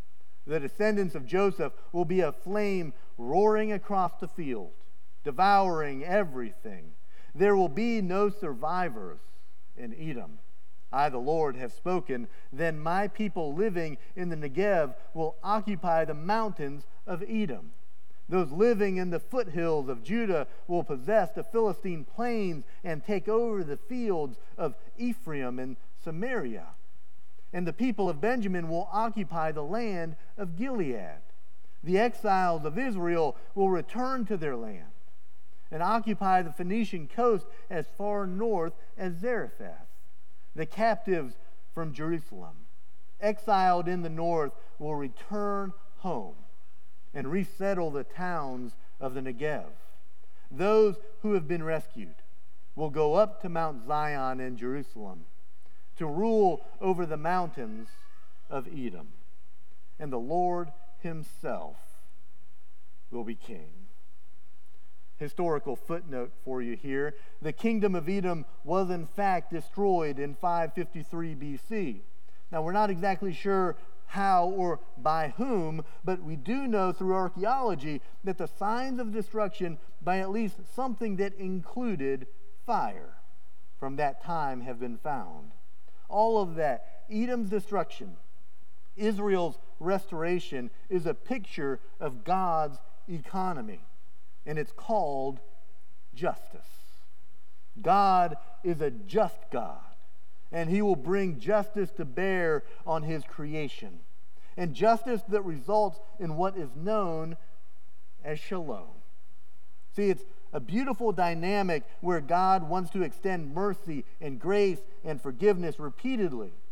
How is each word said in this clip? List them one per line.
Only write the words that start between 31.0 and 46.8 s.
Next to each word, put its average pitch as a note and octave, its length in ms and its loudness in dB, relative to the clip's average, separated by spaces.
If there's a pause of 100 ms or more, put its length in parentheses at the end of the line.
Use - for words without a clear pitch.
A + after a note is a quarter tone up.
The F3+ 160 2
exiles F#3+ 680 2
of D3+ 120 0
Israel E3+ 580 2 (180)
will F#3+ 160 4
return A#3+ 560 0
to G#3 100 0
their D3 200 0
land G#2 360 -2 (800)
and D#3+ 120 0
occupy G3 600 4
the E3 100 -2
Phoenician F3+ 560 0
coast A3+ 380 2 (240)
as D#3+ 160 0 (100)
far G3+ 300 0
north F#3 480 0 (240)
as F3+ 160 0
Zarephath. E3 720 -2 (680)
The D#3 120 0
captives F#3 720 0 (360)
from D#3+ 220 -2
Jerusalem, D3+ 720 -2 (540)
exiled F#3+ 680 4
in F3+ 140 2
the E3 80 0
north, D#3+ 420 2 (260)
will D3+ 160 0
return G3 800 0 (260)
home A#2 360 -2 (800)